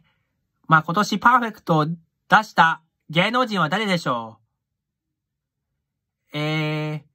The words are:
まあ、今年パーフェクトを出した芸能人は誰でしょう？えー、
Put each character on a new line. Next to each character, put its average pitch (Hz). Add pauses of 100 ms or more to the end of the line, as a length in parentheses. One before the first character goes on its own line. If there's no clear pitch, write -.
(680)
ま 160
あ、 156
今 170
年 202
パ 240
ー -
フ 240
ェ 214
ク -
ト 160
を 151
出 170 (480)
し -
た 165 (260)
芸 180
能 247
人 208
は 156
誰 208
で 185
し -
ょ 113 (1900)
う？ 151
え 151
ー、 151 (100)